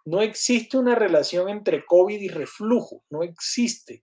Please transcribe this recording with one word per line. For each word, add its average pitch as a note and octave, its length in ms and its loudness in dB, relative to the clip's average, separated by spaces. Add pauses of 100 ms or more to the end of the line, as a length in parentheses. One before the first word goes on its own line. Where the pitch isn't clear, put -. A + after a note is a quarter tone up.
No E3+ 200 0
existe A#3 540 0
una B3 180 2
relación F3+ 520 2
entre G3+ 380 -4
covid F#3+ 340 4
y G3 80 -8
reflujo. G3 840 -4
No D3+ 100 -6
existe F3 800 -6